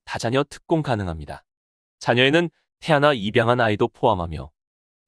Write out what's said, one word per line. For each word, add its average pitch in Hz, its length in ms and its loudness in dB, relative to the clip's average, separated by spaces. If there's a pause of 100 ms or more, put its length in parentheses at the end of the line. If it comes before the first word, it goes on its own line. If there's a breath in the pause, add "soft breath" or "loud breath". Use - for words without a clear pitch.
다자녀 127 380 -2
특공 - 380 -4
가능합니다. 82 640 -6 (540)
자녀에는 135 500 2 (320)
태아나 147 320 2
입양한 117 480 0
아이도 113 280 0
포함하며 87 640 -4 (580)